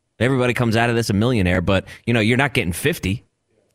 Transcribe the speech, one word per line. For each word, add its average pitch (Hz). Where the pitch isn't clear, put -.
Everybody 127
comes 113
out 117
of 117
this 117
a 104
millionaire, 95
but, 95
you 120
know, 120
you're 110
not 139
getting 87
fifty, 123